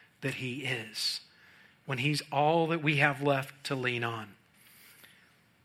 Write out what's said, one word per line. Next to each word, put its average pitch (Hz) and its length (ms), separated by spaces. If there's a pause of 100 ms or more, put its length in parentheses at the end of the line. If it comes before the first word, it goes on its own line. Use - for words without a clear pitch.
(200)
that 135 160
he 131 300
is, 113 560 (640)
when 131 140
he's 143 300
all 156 380
that 160 160
we 151 140
have 143 240
left 139 440
to 143 100
lean 123 280
on. 113 240 (1400)